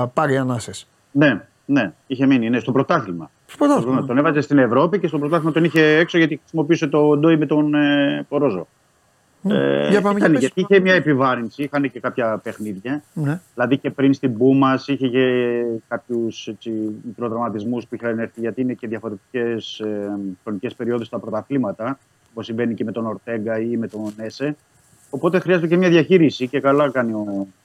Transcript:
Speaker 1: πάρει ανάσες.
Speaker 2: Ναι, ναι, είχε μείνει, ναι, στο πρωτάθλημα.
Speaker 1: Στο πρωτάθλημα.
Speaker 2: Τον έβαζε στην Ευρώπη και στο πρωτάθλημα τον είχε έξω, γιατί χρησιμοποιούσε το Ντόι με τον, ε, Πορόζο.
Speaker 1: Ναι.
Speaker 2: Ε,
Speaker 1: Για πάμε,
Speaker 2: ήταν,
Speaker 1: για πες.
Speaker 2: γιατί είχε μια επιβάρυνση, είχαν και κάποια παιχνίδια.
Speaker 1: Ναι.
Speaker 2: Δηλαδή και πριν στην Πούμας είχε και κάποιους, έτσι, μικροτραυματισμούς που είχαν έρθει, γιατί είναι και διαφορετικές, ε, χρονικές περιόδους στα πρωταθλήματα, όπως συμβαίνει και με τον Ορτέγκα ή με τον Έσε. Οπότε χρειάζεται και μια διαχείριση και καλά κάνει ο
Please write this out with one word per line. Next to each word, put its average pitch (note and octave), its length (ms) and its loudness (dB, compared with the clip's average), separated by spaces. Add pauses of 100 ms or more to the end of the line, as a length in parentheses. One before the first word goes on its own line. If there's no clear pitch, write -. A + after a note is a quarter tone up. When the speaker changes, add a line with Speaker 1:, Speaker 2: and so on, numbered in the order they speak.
Speaker 1:
πάρει C#3+ 300 0
ανάσες. B2 500 -4 (240)
Speaker 2:
Ναι, C#3 300 2 (240)
ναι, C3+ 280 0 (140)
είχε C3 200 -2
μείνει, A#2+ 240 4
ναι, B2 80 2
στο A#2 140 -4
πρωτάθλημα. A2+ 580 -2 (160)
Speaker 1:
Στο - 200 -2
πρωτάθλημα. C3 380 2
Speaker 2:
Τον B2 140 0
έβαζε D3+ 220 2
στην C#3+ 180 2
Ευρώπη C#3 400 4
και F3 80 -2
στο D#3 120 -2
πρωτάθλημα D#3 340 0
τον E3 120 2
είχε D#3+ 180 4
έξω, D#3+ 360 4
γιατί D#3 180 2
χρησιμοποιούσε D#3+ 500 0
το D3 300 4
Ντόι D#3+ 200 4
με D3+ 100 2
τον, D3+ 280 2
ε, C#3+ 540 0
Πορόζο. B2+ 380 0 (760)
Speaker 1:
Ναι. G3 120 0
Speaker 2:
Ε, C#3 360 2
Speaker 1:
Για G3+ 100 4
πάμε, G3+ 180 0
Speaker 2:
ήταν, F3+ 120 4
Speaker 1:
για D3 100 4
πες. - 0 -
Speaker 2:
γιατί F#3 200 0
είχε F#3+ 200 6
μια F#3 140 2
επιβάρυνση, C3 680 0
είχαν C#3+ 280 -2
και A#2 100 -14
κάποια A2+ 420 -2
παιχνίδια. G#2+ 600 -8 (100)
Speaker 1:
Ναι. D#3 280 -4 (140)
Speaker 2:
Δηλαδή B2+ 240 0
και C#3+ 120 -4
πριν C3+ 240 2
στην B2 220 -2
Πούμας C3 520 2
είχε C3+ 200 -2
και B2 540 0 (260)
κάποιους, A#2 600 -6
έτσι, A2 220 -12 (360)
μικροτραυματισμούς A#2 800 -6
που - 80 -12
είχαν A2+ 240 -4
έρθει, A2+ 220 -8
γιατί A2+ 200 -6
είναι B2+ 120 -2
και A#2 140 -10
διαφορετικές, A2+ 960 -6
ε, G#2 380 -6 (240)
χρονικές G#2+ 320 -8
περιόδους A#2 320 -4
στα A#2 120 -10
πρωταθλήματα, A#2+ 800 -6 (320)
όπως A2+ 140 -12
συμβαίνει A#2 300 -4
και F#2+ 100 -4
με A2 80 -6
τον A2+ 140 -6
Ορτέγκα A2 540 -6
ή A#2 160 -4
με A2+ 120 -4
τον G#2+ 280 -10
Έσε. C3 400 -8 (540)
Οπότε E3 280 0
χρειάζεται E3+ 280 0
και E3 100 2
μια F#3 120 4
διαχείριση E3 600 4
και C#3 120 -4
καλά C#3 300 2
κάνει A#2+ 220 -2
ο G2+ 340 -4 (180)